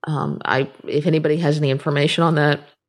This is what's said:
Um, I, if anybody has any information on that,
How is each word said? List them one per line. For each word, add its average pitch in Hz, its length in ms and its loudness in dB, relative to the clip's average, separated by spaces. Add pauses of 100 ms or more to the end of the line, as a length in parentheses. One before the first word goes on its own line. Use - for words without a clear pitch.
Um, 147 380 -4
I, 131 260 0 (180)
if 147 200 -2
anybody 156 300 2
has 156 200 0
any 147 120 0
information 143 540 0
on 165 120 2
that, 147 240 2 (300)